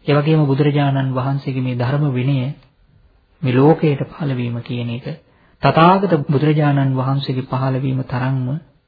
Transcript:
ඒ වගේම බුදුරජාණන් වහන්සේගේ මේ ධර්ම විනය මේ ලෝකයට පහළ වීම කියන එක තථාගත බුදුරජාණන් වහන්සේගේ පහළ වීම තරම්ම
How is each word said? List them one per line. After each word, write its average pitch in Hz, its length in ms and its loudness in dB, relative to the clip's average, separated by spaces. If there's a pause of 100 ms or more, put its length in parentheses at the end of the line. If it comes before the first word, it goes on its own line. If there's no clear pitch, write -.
ඒ 143 100 2
වගේම 156 280 2
බුදුරජාණන් 139 720 2
වහන්සේගේ 131 480 -2
මේ 127 140 -4
ධර්ම 131 320 0
විනය 131 280 0 (1040)
මේ 127 120 0
ලෝකයට 147 500 2
පහළ 139 280 -6
වීම 120 280 -4
කියන 120 300 -6
එක 120 160 -8 (560)
තථාගත 175 500 4 (120)
බුදුරජාණන් 143 720 2
වහන්සේගේ 135 520 -2
පහළ 131 300 -2
වීම 131 260 -2
තරම්ම 127 440 -2 (400)